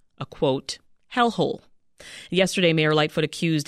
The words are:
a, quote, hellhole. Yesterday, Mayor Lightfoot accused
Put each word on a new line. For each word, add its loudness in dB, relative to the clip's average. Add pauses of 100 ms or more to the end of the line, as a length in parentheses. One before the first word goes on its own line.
(180)
a, -8
quote, -4 (360)
hellhole. 0 (720)
Yesterday, 2
Mayor 2
Lightfoot 0
accused -2